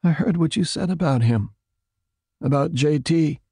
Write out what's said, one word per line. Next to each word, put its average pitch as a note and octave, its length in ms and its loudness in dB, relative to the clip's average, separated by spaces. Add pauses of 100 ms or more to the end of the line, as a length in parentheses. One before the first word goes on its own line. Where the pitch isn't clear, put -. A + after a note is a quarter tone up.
I F3 80 2
heard E3+ 260 0
what E3 200 0
you G#3 80 0
said - 260 -4
about D#3+ 320 0
him. A2+ 280 2 (880)
About C#3+ 320 0
J D3 260 2
T. D#3 420 0 (120)